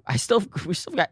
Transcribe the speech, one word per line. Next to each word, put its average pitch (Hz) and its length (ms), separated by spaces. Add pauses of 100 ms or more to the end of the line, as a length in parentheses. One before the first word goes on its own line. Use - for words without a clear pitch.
I 123 100
still, 226 260 (120)
<laughs> 156 120
we 170 60
still - 220
got 170 180